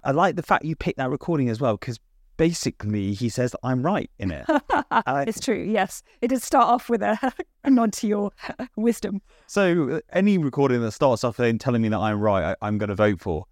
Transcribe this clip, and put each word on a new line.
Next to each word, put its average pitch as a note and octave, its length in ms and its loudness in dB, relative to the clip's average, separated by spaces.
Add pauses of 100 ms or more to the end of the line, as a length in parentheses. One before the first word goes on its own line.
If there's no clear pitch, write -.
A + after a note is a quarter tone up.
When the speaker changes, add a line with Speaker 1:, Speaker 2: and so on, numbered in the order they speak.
Speaker 1:
I C3+ 80 -2
like F3 240 2
the E3+ 80 -6
fact - 220 0
you D#3+ 100 -4
picked - 220 -6
that C3 120 -2
recording C#3 400 -2
as A2+ 100 -4
well, A#2 180 0
'cause - 220 -10 (360)
basically G#2 800 -2
he A2+ 160 -2
says B2 220 -2
that - 120 -12
I'm B2+ 200 -2
right F3 360 -2
in F#2+ 120 -2
it. C2+ 140 -8
Speaker 2:
<laughs> - 240 0 (220)
Speaker 1:
I B3+ 360 0
Speaker 2:
It's G#3+ 120 -6
true, G#3 240 -2
yes. G3 400 -2 (180)
It A#3+ 60 -2
did B3+ 160 0
start B3+ 240 4
off A#3+ 220 0
with A3+ 120 0
a, G#3+ 320 0 (160)
<laughs> - 140 -20
a C#4+ 60 0
nod A#3 240 4
to - 140 -4
your G#3 240 0 (220)
<laughs> - 220 -12
wisdom. G#3+ 460 -2 (260)
Speaker 1:
So, F3 420 2
uh, D#3 100 -2 (120)
any G3 260 4
recording C3+ 440 2
that A2 100 -2
starts C3 320 2
off A#2+ 140 -2
then A#2 200 2
telling A#2+ 240 0
me A2 80 2
that G#2+ 80 0
I'm G#2 220 0
right, G2 320 2 (100)
I, G#2+ 60 -4
I'm G#2+ 100 -2
gonna G2+ 180 -2
vote G#2 260 2
for. D#2 300 -4